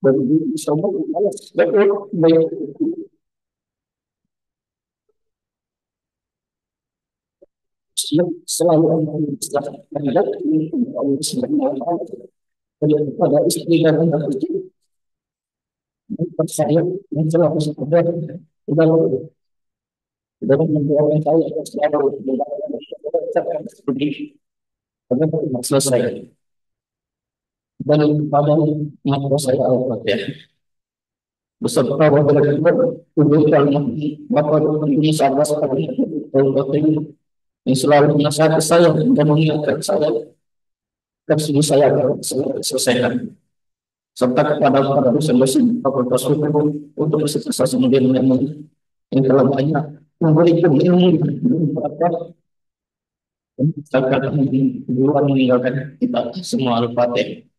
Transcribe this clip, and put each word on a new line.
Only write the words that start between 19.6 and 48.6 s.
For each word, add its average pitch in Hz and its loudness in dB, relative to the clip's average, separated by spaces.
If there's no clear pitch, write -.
sudah 131 2
membuat 151 0
saya 151 -2
selalu 147 -2
seperti - -6
karena 131 0
selesai. 131 -2
Dan 151 2
pada 147 2
mata 139 0
saya 135 -2
Al-Fatihah. 117 -2
Beserta 131 0
wakil 147 4
gubernur, 143 4
Bapak 151 2
Dr. 151 0
Yunus 156 2
Abbas, 143 2
yang - 0
selalu 147 4
menasihati 151 2
saya 170 4
dan 151 2
mengingatkan 151 0
saya, 151 -2
dan 156 0
sungguh 147 0
saya 139 4
akan - 0
selesaikan. 123 -2
Serta 127 0
kepada 143 2
para 139 2
dosen-dosen 127 2
Fakultas 127 -2
Hukum 147 0
untuk 151 0
bersama 131 -2
dengan 131 2